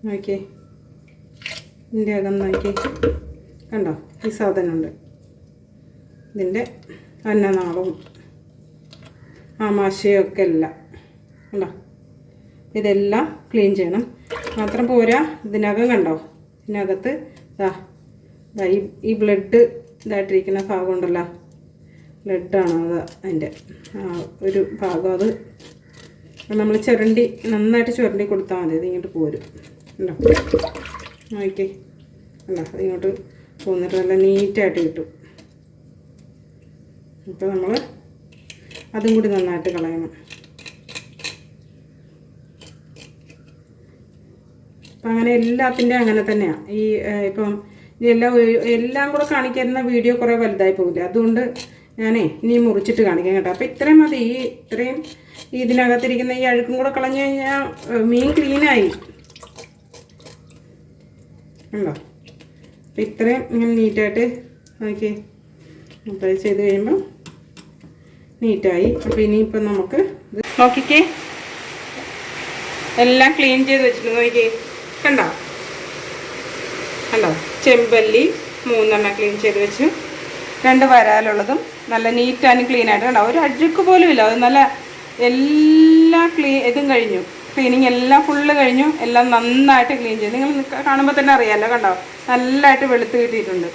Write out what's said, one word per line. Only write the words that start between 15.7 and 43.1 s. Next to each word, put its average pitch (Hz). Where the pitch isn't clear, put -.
കണ്ടോ, 170
ഇതിനകത്ത് 202
ദാ, 190
ദാ 196
ഈ, -
ഈ 226
ബ്ലഡ് 208
ഇതായിട്ടിരിക്കുന്ന 196
ഭാഗം 185
ഉണ്ടല്ലോ, 175
ബ്ലഡാണ് 180
അത്, 170
അതിൻ്റെ 160
ആ -
ഒരു 190
ഭാഗം. 185
അത് 196
നമ്മൾ 214
ചുരണ്ടി, 220
നന്നായിട്ട് 226
ചുരണ്ടി 208
കൊടുത്താൽ 190
മതി, 160
ഇത് 170
ഇങ്ങോട്ട് 180
പോരും. 156
കണ്ടോ? 185
നോക്കിയേ, 196
കണ്ടോ? 175
അതിങ്ങോട്ട് 185
പോന്നിട്ട് 180
നല്ല 185
നീറ്റായിട്ട് 196
കിട്ടും. 160
അപ്പോൾ 185
നമ്മൾ 185
അതും 220
കൂടി 214
നന്നായിട്ട് 180
കളയണം. 165